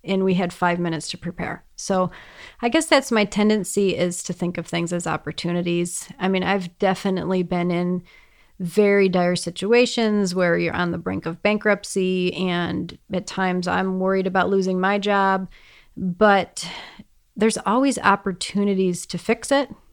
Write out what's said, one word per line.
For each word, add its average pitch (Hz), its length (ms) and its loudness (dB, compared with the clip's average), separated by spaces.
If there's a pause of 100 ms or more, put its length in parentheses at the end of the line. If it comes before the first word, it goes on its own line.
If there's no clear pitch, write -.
and 190 220 0
we 190 100 4
had 175 180 0
five 175 280 0
minutes 165 300 -2
to - 80 -10
prepare. - 460 -10 (120)
So 185 340 -2 (500)
I 240 100 0
guess 320 160 2
that's 277 260 4
my 214 120 4
tendency, 208 720 0
is 175 280 -2
to - 80 -8
think 175 260 -4
of 170 80 -8
things 170 260 -2
as 170 140 -4
opportunities. 175 1000 -4 (100)
I 185 100 -2
mean, 190 140 0
I've 185 360 -2
definitely 185 680 0
been 175 260 0
in 180 320 0 (560)
very 202 500 4
dire 180 280 2
situations 208 1000 2
where 175 240 2
you're 170 160 -2
on 175 160 0
the 175 80 -4
brink 185 260 -6
of 165 160 -8
bankruptcy, 196 920 0
and 175 640 -4 (140)
at 180 160 -4
times 180 400 -2
I'm 185 320 -2
worried 190 260 0
about 185 240 0
losing 190 300 2
my 196 180 2
job, 196 500 0 (480)
but 190 720 2 (680)
there's 214 220 2
always 254 400 2
opportunities 196 1080 0
to - 120 -8
fix 226 340 -2
it. 277 160 2 (240)